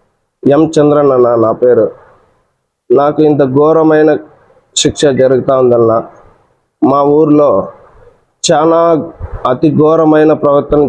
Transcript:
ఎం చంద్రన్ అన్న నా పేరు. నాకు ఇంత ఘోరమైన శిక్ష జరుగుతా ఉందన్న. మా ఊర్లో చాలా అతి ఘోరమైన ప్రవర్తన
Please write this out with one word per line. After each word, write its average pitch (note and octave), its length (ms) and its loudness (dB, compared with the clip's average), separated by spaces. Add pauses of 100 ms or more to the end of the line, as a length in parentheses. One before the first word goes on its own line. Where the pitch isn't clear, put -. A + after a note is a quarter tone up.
(500)
ఎం D#3 300 0
చంద్రన్ D3 320 2
అన్న A#2+ 220 0
నా A2 180 0
పేరు. A2+ 380 0 (1040)
నాకు D3 300 0
ఇంత D3+ 220 2
ఘోరమైన D#3 720 0 (600)
శిక్ష - 300 -2
జరుగుతా C3 520 0
ఉందన్న. A#2 440 0 (840)
మా C#3 180 0
ఊర్లో D3 720 0 (800)
చాలా E3 580 0 (400)
అతి C3+ 260 -2
ఘోరమైన D#3 560 2
ప్రవర్తన C#3+ 560 -2